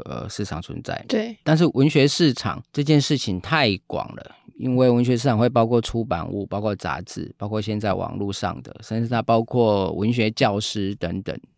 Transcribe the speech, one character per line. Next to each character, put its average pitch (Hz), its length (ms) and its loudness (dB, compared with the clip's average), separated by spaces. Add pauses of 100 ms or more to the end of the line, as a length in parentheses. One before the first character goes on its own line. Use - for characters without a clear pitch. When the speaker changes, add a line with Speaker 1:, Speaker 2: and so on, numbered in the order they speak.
Speaker 1:
呃， - 240 -10
市 104 160 -6
场 80 160 -8
存 82 220 -10
在。 - 240 -8
Speaker 2:
对。 220 360 -2
Speaker 1:
但 156 140 4
是 170 160 4
文 139 160 4
学 143 180 4
市 151 240 4
场 95 300 -6 (100)
这 147 120 -2
件 147 180 6
事 143 160 0
情 92 240 -4
太 135 340 2 (120)
广 - 280 -6
了， - 200 -16 (220)
因 127 180 -2
为 127 140 6
文 120 140 4
学 120 140 2
市 120 100 -2
场 113 100 2
会 120 120 4
包 117 160 4
括 117 160 2
出 113 240 -4
版 82 240 -4
物， 98 160 -4
包 101 160 -6
括 104 140 -2
杂 82 260 -6
志， - 360 -12
包 101 100 -8
括 107 140 -4
现 104 180 -4
在 104 140 -2
网 92 240 -4
络 101 140 -4
上 - 300 -6
的， - 220 -18
甚 113 180 -4
至 117 80 -2
它 117 120 0
包 117 200 4
括 107 520 2
文 104 200 0
学 113 180 2
教 107 280 2
师 101 360 -4
等 90 260 -6
等， - 160 -8 (200)